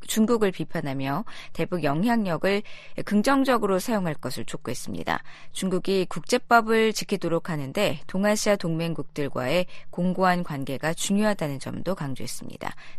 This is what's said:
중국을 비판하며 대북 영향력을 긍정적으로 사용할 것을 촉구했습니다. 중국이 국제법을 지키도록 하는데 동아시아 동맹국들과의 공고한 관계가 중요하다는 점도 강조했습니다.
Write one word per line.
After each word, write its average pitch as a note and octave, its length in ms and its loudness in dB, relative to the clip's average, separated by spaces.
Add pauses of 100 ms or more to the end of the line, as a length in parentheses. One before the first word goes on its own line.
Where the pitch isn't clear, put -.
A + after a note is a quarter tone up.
중국을 A3 440 4
비판하며 C#3+ 720 -2 (260)
대북 E3 320 -2
영향력을 F#3+ 800 2 (440)
긍정적으로 A3 760 4
사용할 F#3 340 0
것을 B2 320 -4
촉구했습니다. G2 760 -4 (280)
중국이 F#3 540 0
국제법을 A3+ 880 2
지키도록 E3+ 560 -2
하는데 D3+ 560 0
동아시아 G#3 520 2
동맹국들과의 D#3+ 1080 -2 (240)
공고한 F3+ 540 2
관계가 C#3 500 -2
중요하다는 G3 680 2
점도 B2 360 -2
강조했습니다. - 800 -6 (240)